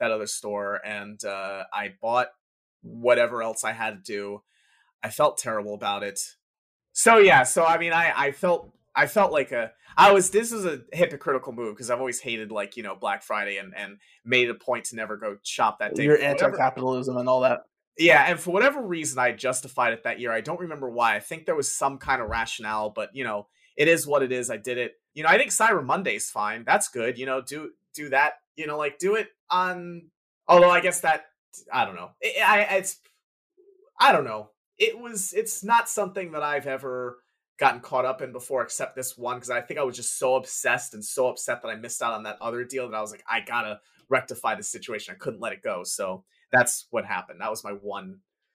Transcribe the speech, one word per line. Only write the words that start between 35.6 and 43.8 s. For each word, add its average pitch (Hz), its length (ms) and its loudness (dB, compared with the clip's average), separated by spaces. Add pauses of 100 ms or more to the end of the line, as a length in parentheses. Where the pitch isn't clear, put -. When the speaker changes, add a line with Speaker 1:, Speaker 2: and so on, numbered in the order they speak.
Speaker 1:
not 233 260 2
something 190 440 -6
that 151 100 -6
I've 143 240 -2
ever 127 560 -8 (360)
gotten 123 220 2
caught 127 260 -2
up 131 160 -4
in 127 100 -10
before, 123 300 -4
except - 340 -6
this 127 200 -8
one, 123 220 -6
'cause 117 120 -12
I 120 100 -2
think 151 180 -10
I 143 60 -2
was 127 120 -4
just - 220 -6
so 131 160 2
obsessed 127 600 -2
and 107 100 -14
so 127 240 0
upset 120 340 -6
that 117 60 -10
I 110 80 -8
missed 113 260 -10
out 117 120 -2
on 107 100 -10
that 107 160 -10
other 120 240 -6
deal 127 240 -8
that 110 80 -8
I 110 40 -4
was 107 120 -8
like, 104 180 -20
"I 113 100 0
gotta 110 400 -4 (280)